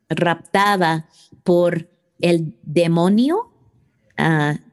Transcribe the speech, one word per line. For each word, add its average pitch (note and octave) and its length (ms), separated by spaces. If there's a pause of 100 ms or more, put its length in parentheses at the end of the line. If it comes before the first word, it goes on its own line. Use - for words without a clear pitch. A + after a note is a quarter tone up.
Raptada E3+ 1000 (360)
por F3 440 (320)
el E3 420
demonio, F3+ 880 (640)
ah, D3 420 (140)